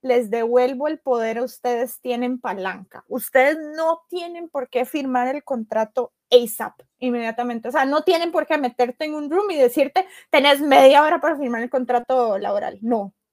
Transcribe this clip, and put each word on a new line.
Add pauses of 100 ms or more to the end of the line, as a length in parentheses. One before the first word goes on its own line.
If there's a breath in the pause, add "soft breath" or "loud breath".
"Les
devuelvo
el
poder
a
ustedes,
tienen
palanca".
Ustedes (180)
no
tienen
por
qué
firmar
el
contrato (180)
asap, (180)
inmediatamente.
O
sea,
no
tienen
por
qué
meterte
en
un
room
y
decirte, (220 loud breath)
"Tenés
media
hora
para
firmar
el
contrato
laboral".
No. (200)